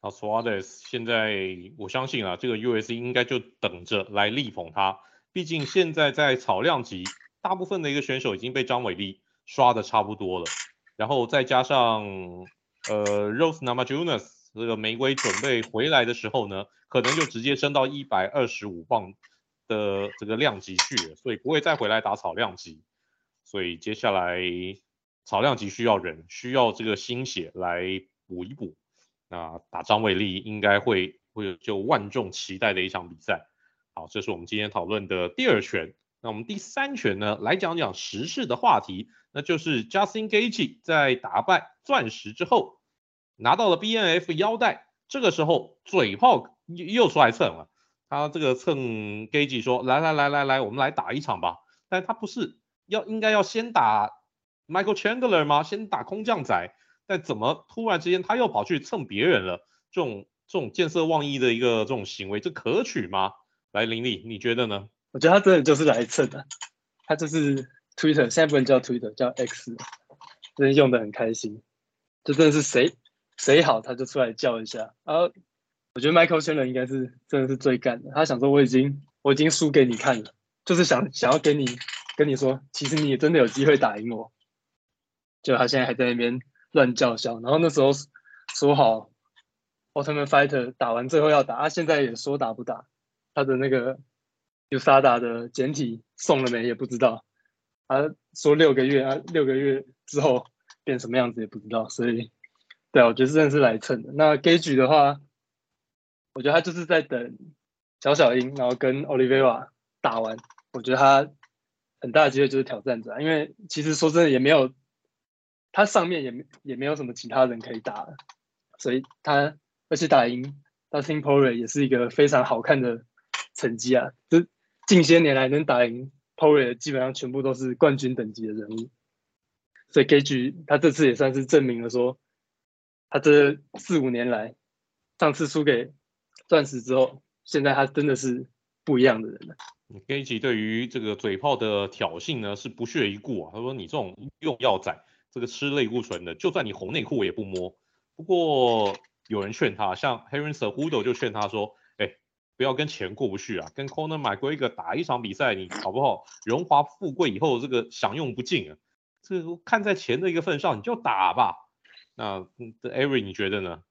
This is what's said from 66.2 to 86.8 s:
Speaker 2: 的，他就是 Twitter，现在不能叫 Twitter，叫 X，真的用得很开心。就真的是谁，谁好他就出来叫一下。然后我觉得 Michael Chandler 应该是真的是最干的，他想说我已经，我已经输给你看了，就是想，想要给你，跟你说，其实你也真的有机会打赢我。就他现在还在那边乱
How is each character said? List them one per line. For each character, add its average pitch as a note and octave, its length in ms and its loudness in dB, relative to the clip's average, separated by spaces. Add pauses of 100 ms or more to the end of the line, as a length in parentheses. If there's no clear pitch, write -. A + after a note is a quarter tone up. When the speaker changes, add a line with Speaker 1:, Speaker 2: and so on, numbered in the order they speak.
Speaker 2:
的， - 160 -16 (580)
他 - 100 -2
就 D#3 120 -6
是 C#3+ 420 -2 (260)
Twitter， D3 360 2
现 - 0 -
在 D#3+ 160 4
不 C#3+ 100 2
能 C3+ 80 4
叫 C3 160 6
Twitter， A#2+ 340 -6
叫 B2 140 -2
X， A#2+ 480 -8 (800)
真 C#3 120 4
的 C#3 40 4
用 C3+ 180 6
得 B2 80 4
很 G#2+ 140 -4
开 A2+ 220 -4
心。 A2 280 -10 (640)
就 D3 80 -2
真 D#3 140 6
的 D3 60 6
是 D3+ 100 2
谁， C#3 320 2 (420)
谁 D3 260 6
好 A#2+ 180 2
他 B2 140 -10
就 B2 120 -6
出 - 120 -6
来 A#2+ 140 2
叫 A#2 280 -2
一 G#2+ 60 -10
下。 A2+ 280 -10 (100)
然 D#3 120 -2
后 F3 140 2 (640)
我 B2+ 60 -8
觉 C#3+ 100 2
得 - 20 2
Michael E3+ 280 6
Chandler D3+ 240 0
应 B2+ 80 -4
该 B2+ 140 -2
是 B2+ 320 -6 (100)
真 C#3 140 0
的 C3 60 0
是 C3+ 80 -2
最 C3 200 2
干 A#2+ 260 -2
的， - 120 -16
他 D#3 100 4
想 C#3 160 -2
说 C#3 100 4
我 C#3+ 120 8
已 C3 40 6
经， C3+ 360 2 (180)
我 C#3 120 4
已 C3 40 4
经 D3+ 140 4
输 D#3 200 2
给 C#3 140 8
你 A#2+ 100 0
看 A#2 300 0
了， - 100 -20 (300)
就 F#3 100 0
是 F3 100 4
想， - 280 2
想 - 180 0
要 D#3 80 4
给 D3+ 140 2
你， C#3+ 140 0 (500)
跟 D3+ 100 2
你 C#3 80 0
说， C3+ 260 0 (120)
其 - 140 -6
实 D3 100 -2
你 D3+ 140 2
也 B2+ 80 0
真 D3+ 140 2
的 E3 60 6
有 B2 80 8
机 C3 200 0
会 D3 100 8
打 A2+ 220 0
赢 A2 120 -8
我。 A2+ 220 -10 (1120)
就 C3+ 160 2
他 B2+ 80 4
现 C3+ 120 0
在 B2+ 80 2
还 B2+ 80 -2
在 B2 120 0
那 A#2+ 80 0
边 A#2+ 260 -2 (320)
乱 B2+ 240 6